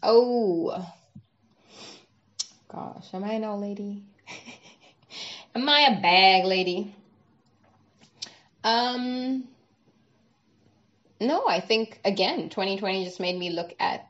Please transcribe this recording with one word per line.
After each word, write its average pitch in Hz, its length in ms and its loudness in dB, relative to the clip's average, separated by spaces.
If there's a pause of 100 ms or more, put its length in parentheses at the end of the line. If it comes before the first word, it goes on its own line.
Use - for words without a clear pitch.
Oh, 226 800 4 (1800)
gosh, - 460 -14
am 185 100 -8
I 214 100 -4
an 220 100 -4
old 208 180 -6
lady? 202 420 -10 (240)
<laughs> - 1300 -18
Am 262 140 -2
I 294 120 6
a 247 200 4
bag 185 440 6
lady? 185 500 -2 (1700)
Um, 247 840 -2 (1700)
no, 311 280 0
I 175 120 0
think, 220 460 -2
again, 196 440 0
twenty 196 280 -4
twenty 190 280 -4
just - 140 -10
made 180 180 -2
me 180 120 -6
look 170 300 -8
at - 300 -4